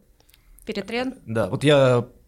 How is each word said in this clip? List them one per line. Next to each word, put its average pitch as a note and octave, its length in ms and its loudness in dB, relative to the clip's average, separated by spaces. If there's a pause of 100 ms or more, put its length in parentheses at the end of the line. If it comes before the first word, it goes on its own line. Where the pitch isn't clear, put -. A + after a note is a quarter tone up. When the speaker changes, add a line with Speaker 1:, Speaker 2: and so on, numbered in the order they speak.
(640)
Speaker 1:
Перетрен? A#3 500 -8 (120)
Speaker 2:
Да, A2+ 220 -4
вот B2+ 160 -4
я C3+ 420 4 (220)